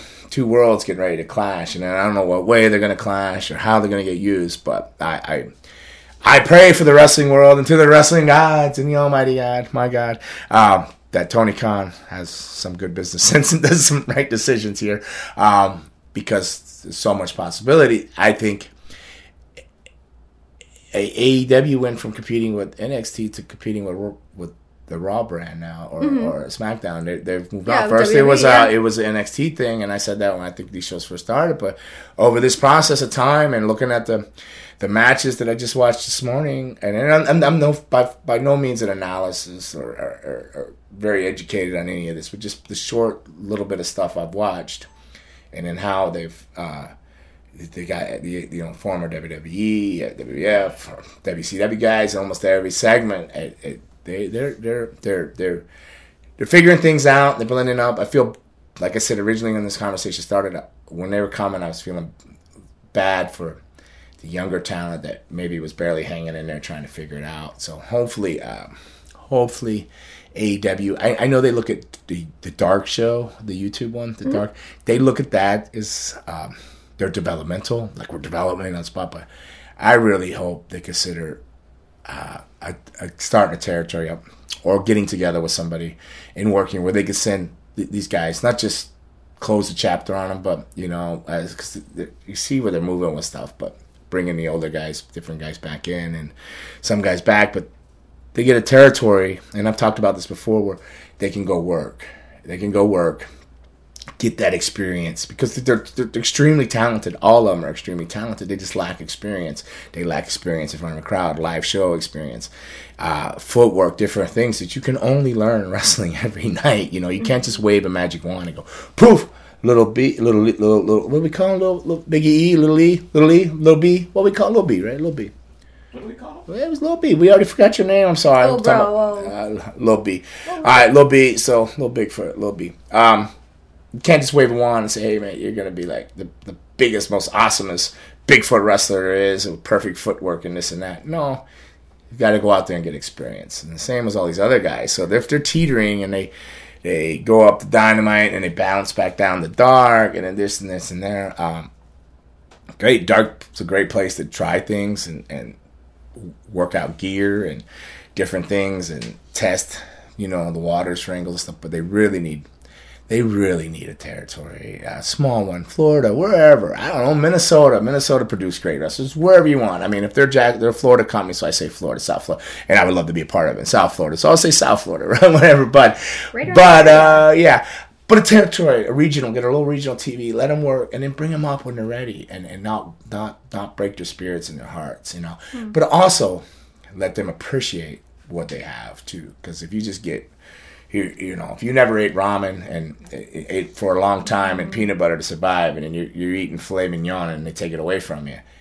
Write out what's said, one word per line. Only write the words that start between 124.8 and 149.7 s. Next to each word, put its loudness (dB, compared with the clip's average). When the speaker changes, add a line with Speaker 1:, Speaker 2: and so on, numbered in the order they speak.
Speaker 1:
right? -6
Little -4
B. -8
Speaker 3:
What -16
do -16
we -16
call -20
him? -20
Speaker 1:
Well, -12
it -4
was -6
Lil -2
B. 2
We 8
already 8
forgot 4
your 2
name. 4
I'm 2
sorry. 6
Speaker 2:
Oh, 0
Speaker 1:
I'm -6
talking 4
Speaker 2:
bro, 0
Speaker 1:
about, -10
Speaker 2:
whoa. -10
Speaker 1:
uh, -16
Lil 4
B. -4
Speaker 2:
Lil -8
Speaker 1:
All -10
right, 8
Lil 10
B. 4
So, 2
Lil -4
Bigfoot, -6
Lil -4
B. -10
Um, 4
you -12
can't 4
just -4
wave 6
a -2
wand 0
and -6
say, -6
"Hey, -2
man, -12
you're -6
gonna -8
be, -10
like, -10
the, -12
the -16
biggest, 0
most -4
awesomest -2
Bigfoot 4
wrestler 2
there 0
is, 0
with -12
perfect -2
footwork -6
and -10
this -8
and -12
that." -14
No. -6
You -20
gotta 4
go 2
out 2
there -6
and -6
get -10
experience. -14
And -16
the -16
same -4
as -4
all -2
these -6
other 4
guys. -4
So -4
if 0
they're 0
teetering 0
and -6
they, -6
they -4
go 6
up 4
the -14
Dynamite 4
and -6
they -4
bounce -2
back -4
down 0
the -6
Dark 6